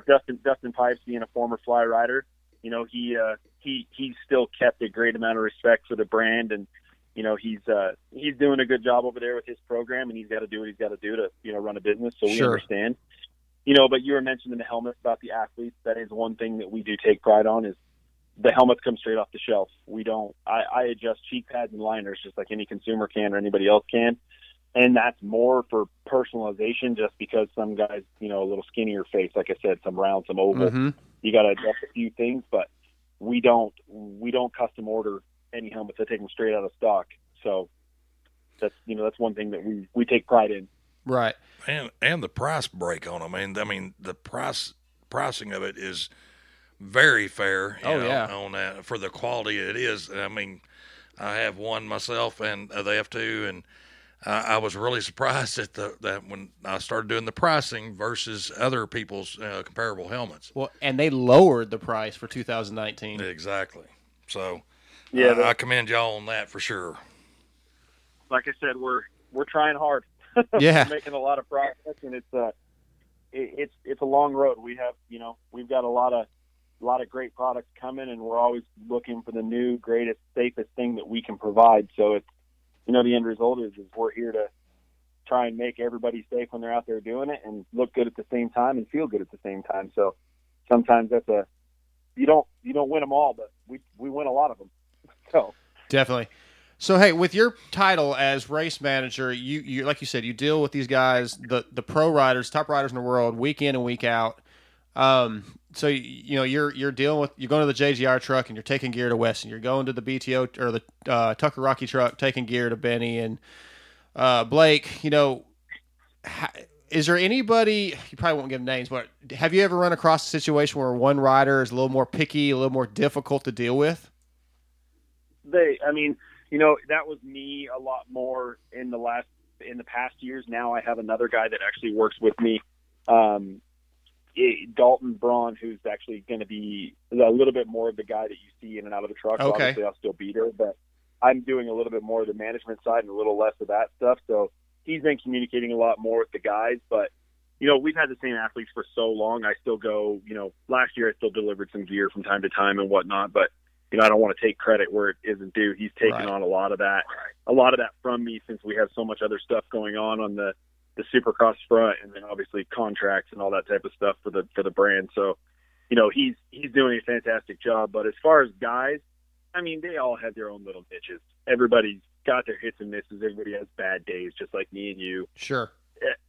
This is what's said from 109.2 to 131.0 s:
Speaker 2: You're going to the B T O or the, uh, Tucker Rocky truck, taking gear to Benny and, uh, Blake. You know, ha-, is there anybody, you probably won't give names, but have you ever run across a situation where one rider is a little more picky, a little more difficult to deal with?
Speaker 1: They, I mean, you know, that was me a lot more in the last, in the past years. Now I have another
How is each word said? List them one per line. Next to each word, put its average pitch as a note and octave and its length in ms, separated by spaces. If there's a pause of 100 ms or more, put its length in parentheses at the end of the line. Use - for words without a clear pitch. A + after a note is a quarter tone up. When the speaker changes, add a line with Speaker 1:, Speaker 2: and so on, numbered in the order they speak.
Speaker 2:
You're A2+ 100
going C3 260
to C3 80
the A#2 80
B C3 180
T B2+ 160
O B2+ 120 (120)
or B2 120
the, A2+ 120 (240)
uh, A#2 280
Tucker D3 260
Rocky C3 260
truck, B2 300
taking C3 280
gear A#2+ 220
to A2+ 80
Benny A#2 440
and, A2+ 200 (760)
uh, B2 280
Blake. D3+ 580
You D3+ 100
know, C#3+ 340 (800)
ha-, - 260 (380)
is D3+ 180
there F3 100
anybody, G#3+ 800 (140)
you C#3 80
probably E3 200
won't C3+ 120
give C3 120
names, B2+ 280
but B2+ 180 (240)
have D#3+ 220
you F#3+ 100
ever F3+ 140
run F3 160
across D#3+ 340
a - 20
situation D3 500
where B2+ 140
one C#3 280
rider C3+ 400
is A#2 100
a B2 40
little C3 140
more C3 160
picky, D3 460
a C3 60
little C3 120
more B2+ 180
difficult C#3+ 580
to C3 80
deal A#2+ 240
with? D#3 340 (1300)
Speaker 1:
They, D3+ 400
I D3 60
mean, D3 260 (340)
you D3 80
know, D3+ 180 (120)
that D#3 180
was D3+ 160
me C#3 440
a C3 120
lot C3 300
more B2+ 500 (120)
in B2+ 200
the A#2+ 60
last, A#2+ 300 (320)
in A#2+ 180
the A#2 60
past B2 360
years. C3 280
Now A#2+ 260
I A#2 80
have A#2 180
another A2+ 280